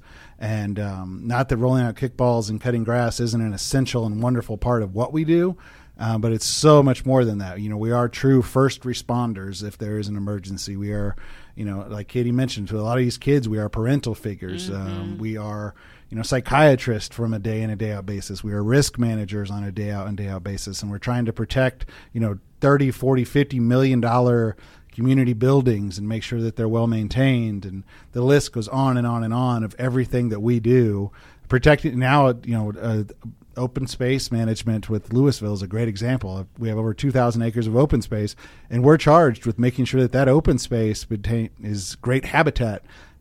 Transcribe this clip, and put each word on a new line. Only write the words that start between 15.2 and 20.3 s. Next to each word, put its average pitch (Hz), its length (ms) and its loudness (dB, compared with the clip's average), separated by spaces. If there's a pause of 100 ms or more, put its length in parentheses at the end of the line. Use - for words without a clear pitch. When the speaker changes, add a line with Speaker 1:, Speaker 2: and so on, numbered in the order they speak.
Speaker 1:
are, 104 380 -8 (340)
you 113 80 -10
know, 113 60 -4
psychiatrists 127 920 2
from 113 200 -2
a 104 60 -4
day 110 220 -2
in 110 80 -2
and 104 80 -4
day 107 140 -4
out 98 140 -8
basis. 98 380 -8
We 107 80 -6
are 104 100 -2
risk 131 360 2
managers 104 520 -4
on 101 140 -8
a 98 80 -8
day 104 180 -6
out 101 160 -6
and 104 100 -6
day 101 120 -6
out 95 160 -8